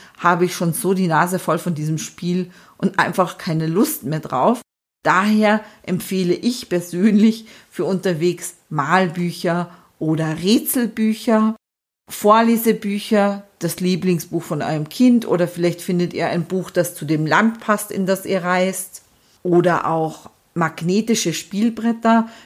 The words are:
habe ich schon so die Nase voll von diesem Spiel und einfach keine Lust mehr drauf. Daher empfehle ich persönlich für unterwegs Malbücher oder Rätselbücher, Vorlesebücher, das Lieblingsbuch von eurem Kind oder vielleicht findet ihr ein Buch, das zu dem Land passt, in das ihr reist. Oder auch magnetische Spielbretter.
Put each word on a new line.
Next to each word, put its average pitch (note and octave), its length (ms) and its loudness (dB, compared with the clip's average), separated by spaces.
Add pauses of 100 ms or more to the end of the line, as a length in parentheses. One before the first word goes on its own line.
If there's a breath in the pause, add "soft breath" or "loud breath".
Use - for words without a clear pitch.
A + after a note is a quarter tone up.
(180 loud breath)
habe F3 280 2
ich F3 80 -4
schon E3+ 180 0
so F3+ 220 0
die F#3 140 0
Nase E3+ 300 2
voll D#3+ 200 0
von E3+ 160 -4
diesem D3+ 240 -2
Spiel F3+ 520 -4 (280 loud breath)
und - 200 -2
einfach F3 400 0
keine D#3+ 280 -2
Lust F#3 380 0
mehr D#3 160 -4
drauf. D#3+ 420 0 (400)
Daher G#3 580 2 (220 loud breath)
empfehle F#3 500 -2
ich - 380 -4
persönlich G3+ 760 2 (240 loud breath)
für - 140 -6
unterwegs F3 720 -2 (160)
Malbücher F3 1000 -2 (280 loud breath)
oder D#3 440 -2
Rätselbücher, A3 1120 0 (560)
Vorlesebücher, G#3+ 1300 2 (140)
das E3 220 -4
Lieblingsbuch F3+ 640 0
von D3+ 200 -4
eurem D3+ 260 -4
Kind A#3+ 400 4
oder F3 180 2
vielleicht E3+ 360 -2
findet F3 320 -2
ihr E3 140 -2
ein E3+ 160 -2
Buch, F3+ 260 -4
das - 240 0
zu - 100 -12
dem D#3 220 0
Land G3+ 340 0
passt, G#3 300 -2
in F#3+ 160 -4
das F#3+ 180 -2
ihr F#3+ 180 -2
reist. F#3 600 -4 (400 soft breath)
Oder F3 440 2
auch D#3+ 440 -4 (240)
magnetische F3 800 -2
Spielbretter. A3+ 960 0 (160 loud breath)